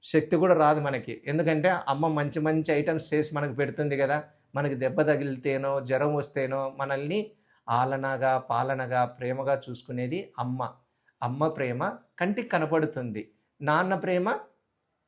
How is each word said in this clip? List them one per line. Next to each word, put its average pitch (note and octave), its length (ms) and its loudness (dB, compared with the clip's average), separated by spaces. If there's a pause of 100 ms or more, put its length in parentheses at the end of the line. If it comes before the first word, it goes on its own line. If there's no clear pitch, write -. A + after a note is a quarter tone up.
శక్తి D#3 300 2
కూడా F3+ 200 6
రాదు D3+ 240 6
మనకి. C3+ 340 -4 (140)
ఎందుకంటే D#3 420 2 (180)
అమ్మ C#3+ 200 0
మంచి D3 320 0
మంచి D#3 340 0
ఐటమ్స్ D#3 400 0
చేసి D3+ 220 0
మనకు D3 180 -2
పెడుతుంది C#3+ 440 -2
కదా. C#3 200 2 (380)
మనకి C#3 200 0
దెబ్బ C3 260 0
తగిలితేనో, C#3 720 0 (160)
జ్వరం C3+ 280 2
వస్తేనో C3+ 440 -2 (200)
మనల్ని C#3 400 -2 (480)
ఆలనగా, C3 720 2
పాలనగా, B2+ 680 0
ప్రేమగా C3 500 -2 (140)
చూసుకునేది B2 500 -6 (200)
అమ్మ. B2+ 220 -4 (600)
అమ్మ C3+ 260 0
ప్రేమ C#3 340 -2 (380)
కంటికి G#3 300 -2
కనపడుతుంది, D3+ 720 0 (400)
నాన్న E3 340 2
ప్రేమ F3+ 320 0 (800)